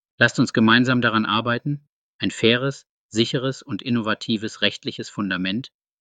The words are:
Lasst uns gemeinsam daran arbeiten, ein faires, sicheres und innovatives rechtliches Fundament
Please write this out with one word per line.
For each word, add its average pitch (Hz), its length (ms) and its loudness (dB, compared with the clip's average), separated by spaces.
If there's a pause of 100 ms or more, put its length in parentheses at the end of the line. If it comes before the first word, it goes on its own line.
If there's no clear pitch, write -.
(180)
Lasst 120 220 4
uns 123 140 2
gemeinsam 123 480 4
daran 113 240 2
arbeiten, 120 640 -2 (320)
ein 98 120 -4
faires, 123 560 0 (220)
sicheres 127 520 -2
und - 200 -10
innovatives 110 800 -4
rechtliches - 480 -4
Fundament 95 640 -4 (300)